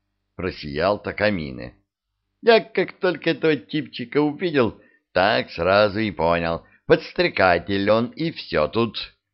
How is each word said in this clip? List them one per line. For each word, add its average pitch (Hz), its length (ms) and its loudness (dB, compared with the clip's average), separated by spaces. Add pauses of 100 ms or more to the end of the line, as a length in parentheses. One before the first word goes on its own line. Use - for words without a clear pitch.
(360)
просиял 85 640 -4
Такамине. 78 720 -4 (680)
«Я 226 200 6
как - 320 -4
только 175 380 -2
этого 151 260 0
типчика 143 640 -4
увидел, 147 580 0 (320)
так 110 400 2
сразу 98 480 2
и 110 120 -2
понял, 85 540 -2 (200)
подстрекатель 98 1040 2
он, 117 220 2
и 160 200 -6
все 76 380 -2
тут». - 460 -6 (180)